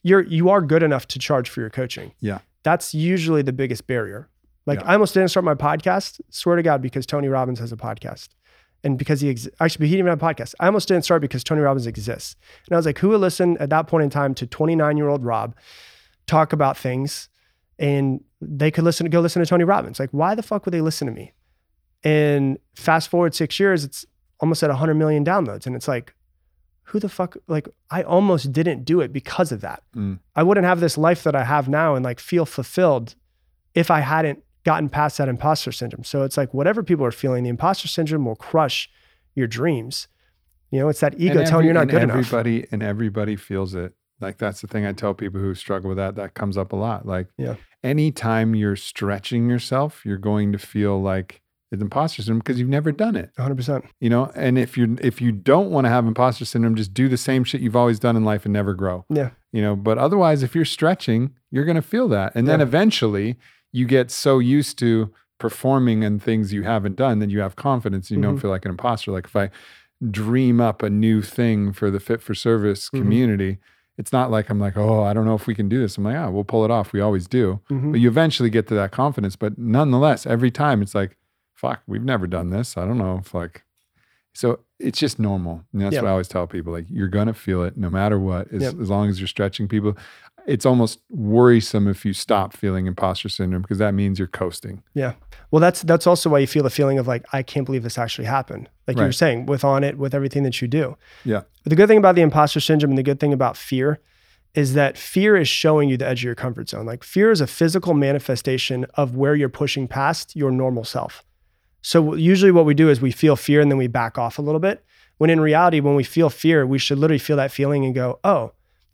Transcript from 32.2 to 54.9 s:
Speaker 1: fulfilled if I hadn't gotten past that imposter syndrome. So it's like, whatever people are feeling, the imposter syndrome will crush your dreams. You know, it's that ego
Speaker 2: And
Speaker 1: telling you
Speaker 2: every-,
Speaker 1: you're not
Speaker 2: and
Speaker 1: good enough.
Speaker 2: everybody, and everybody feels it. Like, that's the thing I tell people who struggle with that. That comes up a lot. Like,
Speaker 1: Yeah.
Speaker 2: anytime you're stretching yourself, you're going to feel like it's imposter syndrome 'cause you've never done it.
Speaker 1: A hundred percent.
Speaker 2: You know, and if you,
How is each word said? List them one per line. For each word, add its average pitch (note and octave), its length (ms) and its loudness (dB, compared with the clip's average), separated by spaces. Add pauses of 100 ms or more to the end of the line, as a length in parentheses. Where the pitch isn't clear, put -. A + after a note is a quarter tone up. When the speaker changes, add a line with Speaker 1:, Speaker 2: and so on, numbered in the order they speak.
Speaker 1:
fulfilled C#3+ 680 -2 (640)
if E3+ 160 2
I D#3 80 4
hadn't D3 440 -2 (200)
gotten D#3 260 0
past D3+ 280 -2
that C#3 120 -2
imposter C#3 420 -2
syndrome. A#2+ 320 -10
So C#3 200 -4
it's C3+ 140 -4
like, C3+ 160 -2
whatever F3+ 300 0
people D3+ 220 0
are A#2+ 60 0
feeling, B2+ 320 -2
the B2 60 -2
imposter D#3+ 380 -2
syndrome D#3 380 -2
will A2 100 -4
crush - 540 -2 (460)
your B2+ 120 0
dreams. A#2+ 600 -4 (640)
You C3+ 80 0
know, D3 100 2
it's D3 100 -2
that D3 200 0
ego E3+ 200 4
Speaker 2:
And D#3+ 80 2
Speaker 1:
telling D#3+ 180 4
you - 0 -
Speaker 2:
every-, - 20 -
Speaker 1:
you're E3 60 4
not E3 100 4
Speaker 2:
and C#3 80 0
Speaker 1:
good D3 120 4
enough. A#2+ 140 2
Speaker 2:
everybody, A#2 540 -2
and A2 120 -4
everybody G#2+ 520 -4
feels F#2+ 380 -6
it. F#2 200 -8 (260)
Like, F#2+ 180 -10
that's G2+ 240 -6
the G#2 60 -14
thing G#2 180 -4
I G2+ 80 -4
tell G2+ 200 -4
people G2 260 -8
who G2 160 -4
struggle F#2+ 340 -6
with F#2+ 80 -4
that. G2 180 -4
That G2 180 -12
comes G2+ 240 -6
up F#2+ 160 -6
a - 20 -4
lot. G#2 320 -6
Like, F#2 200 -6 (100)
Speaker 1:
Yeah. B2 180 -8 (280)
Speaker 2:
anytime A2+ 720 0
you're G#2 200 0
stretching G#2 720 -4
yourself, C3 560 -4
you're G2+ 120 -4
going G#2 340 0
to G2+ 60 -2
feel G2+ 440 -2
like F#2+ 400 -6 (300)
it's G2+ 100 -6
imposter C3+ 400 -4
syndrome A2+ 200 -2
'cause B2 180 -4
you've B2 80 -2
never D3 240 0
done G#3+ 240 -2
it. - 220 -8
Speaker 1:
A C3 60 -6
hundred C3+ 120 -2
percent. B2+ 300 -4 (160)
Speaker 2:
You A#2+ 80 0
know, B2 260 2
and B2+ 240 2
if B2 180 -2
you, A#2+ 240 0